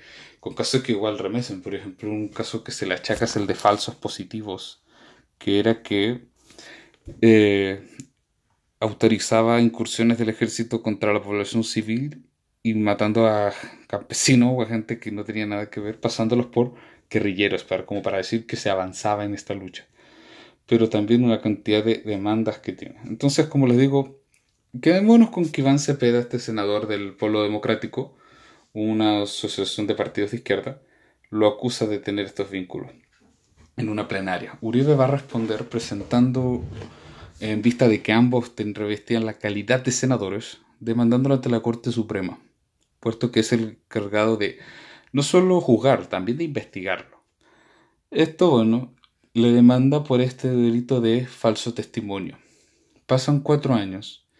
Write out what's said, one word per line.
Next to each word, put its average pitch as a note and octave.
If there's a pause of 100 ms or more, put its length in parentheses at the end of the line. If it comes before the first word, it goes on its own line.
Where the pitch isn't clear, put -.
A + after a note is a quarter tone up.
(400)
con -
casos -
que B2
igual G#2
remesen. G2
Por G2
ejemplo, G2
un G#2+
caso -
que -
se -
le F#2
achaca A2
es -
el G2+
de F#2+
falsos G#2+
positivos, - (560)
que G2
era A2+
que, G#2 (960)
eh, G2+ (920)
autorizaba A2+
incursiones A#2
del A2+
ejército A2+
contra G#2
la G#2
población G#2
civil A#2+ (340)
y A2+
matando G#2+
a G#2 (360)
campesinos A#2+
o B2+
a A2
gente A2+
que G#2+
no G2+
tenía G#2+
nada G#2
que -
ver, G#2+
pasándolos A#2
por B2 (340)
guerrilleros, G2
para, F#2+
como G2+
para G2
decir A2+
que -
se -
avanzaba G2
en G2+
esta G2
lucha. F#2+ (800)
Pero A2+
también A2+
una A2+
cantidad G#2
de A2+
demandas G#2+
que F#2+
tiene. -
Entonces, C#3+
como C#3
les A#2+
digo, C#3 (580)
quedémonos G#3+
con E3+
que D3
Iván C#3
Cepeda, B2
este A#2+
senador G#2
del G2+
Polo G#2+
Democrático, G#2+ (560)
una G#2+
asociación G2+
de G#2
partidos G2+
de A#2+
izquierda, G2+ (500)
lo G#2+
acusa A#2
de G#2
tener G2+
estos F#2+
vínculos F#2 (840)
en A2+
una G#2
plenaria. F#2
Uribe B2+
va C3
a C3
responder A2+
presentando, B2 (760)
en G#2+
vista A#2+
de G#2
que -
ambos A#2+
ten-, G#2
revestían G#2+
la A2
calidad G#2
de C3
senadores, A2 (220)
demandándolo A#2+
ante B2+
la A#2
Corte A#2
Suprema, G2+ (600)
puesto A#2
que A2
es A2+
el A2+
encargado G#2+
de G#2 (560)
no C#3
solo F3+
juzgar, A#2+
también G2+
de E3+
investigarlo. G2 (840)
Esto, D#3+
bueno, A#2 (380)
le A#2
demanda B2+
por B2+
este B2+
delito A#2+
de A#2+
falso A2+
testimonio. G2+ (640)
Pasan C3+
cuatro D3
años. G2 (120)